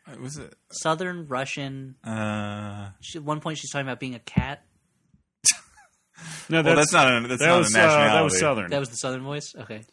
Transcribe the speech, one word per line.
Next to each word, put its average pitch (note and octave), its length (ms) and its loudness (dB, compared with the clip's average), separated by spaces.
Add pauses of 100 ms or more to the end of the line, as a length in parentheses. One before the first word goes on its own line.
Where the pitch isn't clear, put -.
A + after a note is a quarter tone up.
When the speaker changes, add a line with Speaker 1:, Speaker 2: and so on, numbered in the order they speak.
Speaker 1:
Uh, C#3 140 -20
was C#3+ 160 -12
it A2+ 160 -18 (180)
Speaker 2:
Southern, E3+ 560 -4
Russian. C3+ 760 -8
Speaker 1:
Uh, G#2 880 -6 (120)
Speaker 2:
She, - 160 -14
at D3+ 60 -14
one D3+ 160 -4
point, D#3 180 -8
she's - 140 -12
talking C3+ 160 -4
about B2+ 140 -8
being B2+ 140 -8
a A2+ 40 -16
cat. - 440 -6 (1900)
Speaker 3:
No, D#3+ 140 2
Speaker 1:
Well, E3 120 6
Speaker 3:
that's, D3+ 160 4
Speaker 1:
that's - 20 2
not B2+ 300 6
a, A#2+ 40 -6
that's B2+ 140 -2
Speaker 3:
that D#3 60 4
Speaker 1:
not F3 80 8
a - 40 8
Speaker 3:
was, - 160 2
uh, - 40 6
that - 60 8
was D3+ 180 6
Speaker 1:
nationality. D#3+ 340 4
Speaker 3:
Southern. A#2 340 0
Speaker 2:
That C#3+ 80 -2
was C3+ 100 -6
the A#2 80 -16
Southern C3 260 -6
voice? C#3+ 340 -10
Okay. A2 240 -14 (120)